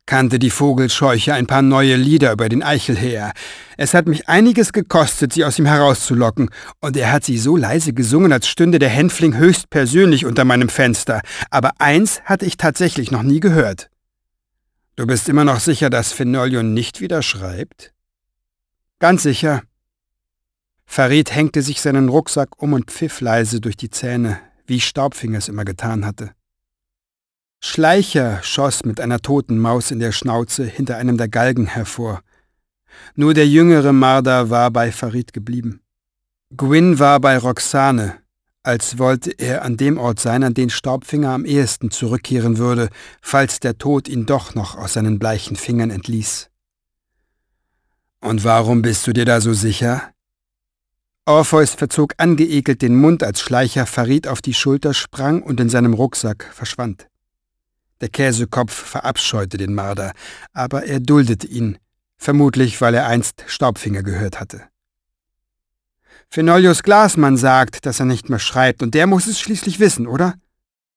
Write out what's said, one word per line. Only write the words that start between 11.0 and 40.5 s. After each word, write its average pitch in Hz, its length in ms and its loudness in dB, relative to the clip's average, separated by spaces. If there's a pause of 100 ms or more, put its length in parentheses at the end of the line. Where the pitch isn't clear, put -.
Aber 131 300 0
eins 151 460 2
hatte 190 200 -2
ich - 120 -4
tatsächlich 156 520 -2
noch 113 140 -2
nie 139 160 2
gehört.“ 156 500 0 (1040)
„Du 120 120 -6
bist 120 200 -2
immer 147 160 4
noch 131 160 2
sicher, 151 300 0
dass 120 240 -2
Fenolio 127 480 -2
nicht 113 400 -4
wieder 170 220 -2
schreibt?“ 95 680 -10 (1080)
„Ganz 170 240 4
sicher.“ 147 400 0 (1200)
Farid 143 480 2
hängte 147 300 0
sich 139 180 -6
seinen 135 280 2
Rucksack 147 520 -2
um 147 120 -2
und 123 180 -2
pfiff - 280 -8
leise 113 400 -2
durch 110 160 -6
die 113 140 -14
Zähne, 120 500 -4 (280)
wie 123 120 -2
Staubfinger 120 600 -4
es 107 100 -8
immer 104 160 -8
getan 104 400 -6
hatte. 104 260 -10 (1300)
Schleicher 156 840 0
schoss - 420 -4
mit 113 160 -4
einer 120 180 -2
toten 139 380 -2
Maus 117 320 0
in 117 100 -6
der 117 120 -2
Schnauze 120 540 -4
hinter 123 320 -6
einem 123 200 0
der 113 100 -4
Galgen 120 380 0
hervor. 110 560 -8 (960)
Nur 151 180 2
der 151 140 4
jüngere 151 440 6
Marder 131 600 4
war 120 180 2
bei 117 220 0
Farid 120 420 -8
geblieben. 117 480 -10 (760)
Gwyn 156 440 4
war 143 200 6
bei 135 180 4
Roxane, 123 840 0 (420)
als 120 380 -4
wollte 131 320 0
er 127 320 -6
an 120 140 -4
dem 143 200 0
Ort 120 220 -4
sein, 123 240 0
an 123 100 0